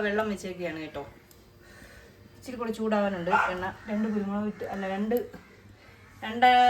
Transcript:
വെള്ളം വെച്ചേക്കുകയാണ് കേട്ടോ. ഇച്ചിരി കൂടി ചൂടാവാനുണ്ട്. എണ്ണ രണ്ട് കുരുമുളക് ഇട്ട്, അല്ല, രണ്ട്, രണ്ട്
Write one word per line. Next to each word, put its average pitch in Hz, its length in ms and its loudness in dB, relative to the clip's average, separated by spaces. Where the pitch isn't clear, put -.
വെള്ളം 214 260 0
വെച്ചേക്കുകയാണ് 175 520 -8
കേട്ടോ. 143 180 -10
ഇച്ചിരി 247 260 -12
കൂടി 226 160 -2
ചൂടാവാനുണ്ട്. 202 520 2
എണ്ണ 180 120 -4
രണ്ട് 214 220 0
കുരുമുളക് 202 380 -2
ഇട്ട്, - 220 -8
അല്ല, 196 100 -6
രണ്ട്, 220 200 0
രണ്ട് 240 240 4